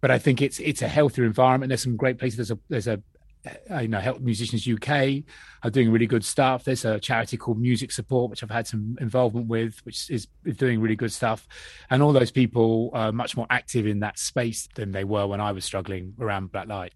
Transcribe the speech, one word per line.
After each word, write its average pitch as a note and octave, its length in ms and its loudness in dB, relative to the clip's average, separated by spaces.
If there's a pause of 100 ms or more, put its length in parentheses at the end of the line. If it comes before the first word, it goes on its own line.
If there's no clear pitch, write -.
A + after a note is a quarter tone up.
But C3 80 4
I B2+ 80 4
think C3+ 240 2
it's, C#3 180 -2
it's D3 220 -4
a A2+ 60 -2
healthier C#3 360 2
environment. B2+ 460 4
There's B2+ 120 0
some A#2+ 140 -2
great B2+ 220 0
places. A#2 180 -4
There's A2+ 140 -4
a, G#2+ 80 -4 (100)
there's A#2 180 -4
a, G#2+ 160 -2 (680)
uh, E3 80 -4
you A#2 100 -2
know, G#2+ 100 -2
Help B2+ 220 -4
Musicians A#2 460 -2
U A#2 100 2
K C#3 480 0 (380)
are A#2+ 80 -2
doing A2+ 200 6
really A2+ 160 6
good A2+ 160 2
stuff. C3 420 2
There's C3 200 -2
a A2 160 0
charity A2+ 380 -2
called A2+ 200 -2
Music A#2+ 320 0
Support, B2 380 -2
which G#2+ 140 -12
I've G#2+ 80 -12
had A2+ 160 -4
some A2 340 -6
involvement A#2+ 460 0
with, A2+ 400 -2
which - 240 -10
is, A#2 180 -4 (160)
is D#3 140 -4
doing A#2 240 2
really A2 140 2
good A2 180 -4
stuff. A2+ 340 -2 (400)
And C3 140 4
all D3 100 6
those B2+ 180 6
people A2+ 640 4
are A2 180 0
much A2 240 -4
more A#2 140 -4
active B2 380 0
in G#2 140 0
that G#2 180 -6
space - 560 -4
than G2+ 180 -6
they G2 120 -4
were G2+ 220 0
when G2+ 140 -4
I G#2 120 -2
was F#2 120 -8
struggling F#2+ 560 -8
around G2 320 -4
Black F#2+ 160 -8
Light, F#2+ 280 -8